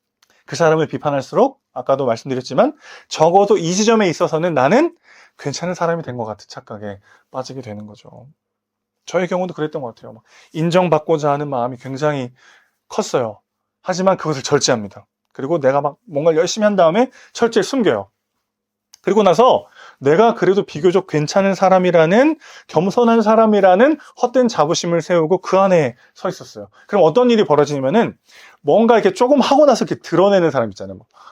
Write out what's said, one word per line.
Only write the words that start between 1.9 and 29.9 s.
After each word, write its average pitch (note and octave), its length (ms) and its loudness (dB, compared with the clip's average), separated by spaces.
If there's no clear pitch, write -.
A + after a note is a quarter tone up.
말씀드렸지만 C3 720 -2
적어도 G3 500 2
이 E3+ 160 -4
지점에 G#3+ 360 2
있어서는 E3 440 -2
나는 G3+ 420 2
괜찮은 E3+ 360 -8
사람이 E3+ 300 -4
된 B2 140 -12
것 A#2 80 -6
같은 G#2+ 220 -12
착각에 G#2 520 -14
빠지게 C3 300 -12
되는 G#2+ 260 -16
거죠. A#2 400 -20
저의 F3+ 220 -2
경우도 F3+ 260 -6
그랬던 D#3 280 -8
것 A#2 140 -12
같아요. A#2 180 -20
막 A2 100 -20
인정받고자 D#3 800 0
하는 D3 180 -4
마음이 B2+ 280 -6
굉장히 C3 540 -6
컸어요. B2+ 540 -4
하지만 F#3 360 0
그것을 D3 260 -6
절제합니다. A2+ 640 -2
그리고 D3 260 -4
내가 C3+ 220 0
막 C#3+ 240 -6
뭔가를 D#3+ 320 0
열심히 F3+ 280 -2
한 G#3 100 0
다음에 F#3+ 340 2
철저히 A#3 300 0
숨겨요. D#3 460 -2
그리고 G3+ 200 0
나서 F#3 460 4
내가 F3 340 2
그래도 G3 320 0
비교적 F3 420 -2
괜찮은 F#3+ 480 -2
사람이라는, F#3 840 2
겸손한 A3+ 540 0
사람이라는 G#3+ 760 4
헛된 B3 260 0
자부심을 E3+ 540 -2
세우고 E3+ 380 0
그 - 180 -2
안에 F3+ 400 0
서 - 160 -10
있었어요. A2 400 -16
그럼 G3+ 160 2
어떤 A#3+ 260 2
일이 A3 140 2
벌어지냐면은 D3 720 0
뭔가 A3 340 2
이렇게 G3+ 180 2
조금 B3+ 280 2
하고 C#4+ 240 4
나서 A#3+ 180 2
이렇게 - 180 -8